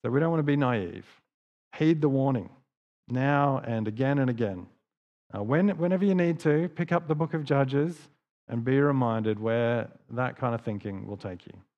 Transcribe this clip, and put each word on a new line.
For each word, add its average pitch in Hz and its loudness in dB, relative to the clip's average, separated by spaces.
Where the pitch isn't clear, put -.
So 117 -2
we 127 2
don't 165 2
want 160 2
to 143 0
be 143 2
naive. 120 -2
Heed 156 2
the 147 2
warning 135 0
now 139 2
and 113 -2
again 131 0
and 131 2
again. 101 -4
Uh, 101 -6
when, 156 2
whenever 180 0
you 196 4
need 175 2
to, 160 2
pick - -4
up 170 0
the 156 0
book 156 -2
of 156 -4
Judges 139 0
and 117 -4
be 131 2
reminded 113 2
where 117 0
that 120 -4
kind 117 -2
of 110 -4
thinking 101 -8
will 101 -10
take 92 -12
you. - -18